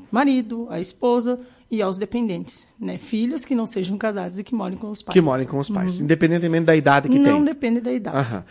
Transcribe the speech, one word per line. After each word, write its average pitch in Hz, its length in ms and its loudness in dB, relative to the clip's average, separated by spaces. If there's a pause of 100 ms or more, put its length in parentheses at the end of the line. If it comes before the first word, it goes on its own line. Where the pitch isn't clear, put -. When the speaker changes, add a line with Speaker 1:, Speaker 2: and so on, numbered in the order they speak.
Speaker 1:
marido, 233 600 0
à 170 100 -8
esposa 247 580 0 (340)
e 214 120 0
aos 190 160 -2
dependentes, 202 680 -6 (120)
né? 185 180 -8
Filhos 240 480 -4
que - 80 -4
não 233 140 0
sejam 190 280 -4
casados 196 440 -6
e 208 40 -10
que 247 120 -6
morem 190 200 -6
com 214 140 -10
os 208 140 -12
pais. - 100 -6
Speaker 2:
Que 185 80 8
morem 131 240 2
com 139 140 -4
os 139 100 -4
pais, 185 300 -2
Speaker 1:
Uhum. 151 60 -2
Speaker 2:
independentemente 165 600 2
da 160 100 6
idade 143 320 4
que 262 120 6
Speaker 1:
Não 285 160 6
Speaker 2:
tem. 294 80 4
Speaker 1:
depende 277 360 0
da 240 140 -4
idade, 185 240 -4
Speaker 2:
Aham. 117 340 -2